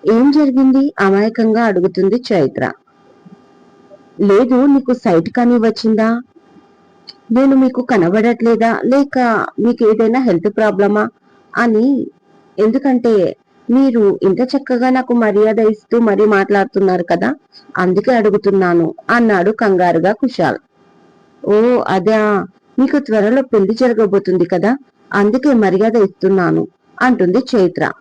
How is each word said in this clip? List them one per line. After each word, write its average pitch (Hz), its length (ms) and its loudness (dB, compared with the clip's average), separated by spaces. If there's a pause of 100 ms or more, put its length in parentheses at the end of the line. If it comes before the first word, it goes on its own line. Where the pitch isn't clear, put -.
(120)
"ఏం 254 180 4
జరిగింది?" 269 680 2
అమాయకంగా 220 640 0
అడుగుతుంది 190 580 0 (100)
చైత్ర. 135 400 -2 (1500)
"లేదు, 240 460 2
నీకు 277 260 2
సైట్ 185 440 -2
కానీ 240 180 2
వచ్చిందా? 226 680 0 (1080)
నేను 269 240 2
మీకు 254 260 0
కనబడట్లేదా? 226 1000 0
లేక 254 640 0 (120)
మీకు 233 320 0
ఏదైనా 226 300 0
హెల్త్ 208 360 -2
ప్రాబ్లమా?" 208 520 0 (480)
అని, 233 500 0 (520)
"ఎందుకంటే 226 800 0 (340)
మీరు 233 520 2
ఇంత 190 180 0
చక్కగా 254 500 -2
నాకు 254 220 -2
మర్యాద 214 460 0
ఇస్తూ 220 420 0
మరీ 208 240 2
మాట్లాడుతున్నారు 196 800 0
కదా, 180 300 -4 (440)
అందుకే 190 360 0
అడుగుతున్నాను," 196 800 0 (160)
అన్నాడు 214 400 2
కంగారుగా 180 600 0
కుశాల్. 185 440 -4 (880)
"ఓ 226 320 2 (100)
అదా, 202 580 0 (320)
మీకు 269 200 0
త్వరలో 220 440 0
పెళ్లి 220 320 0
జరగబోతుంది 202 680 0
కదా, 185 320 -2 (360)
అందుకే 254 420 0
మర్యాద 214 420 0
ఇస్తున్నాను," 190 720 0 (340)
అంటుంది 202 360 0
చైత్ర. 185 640 -2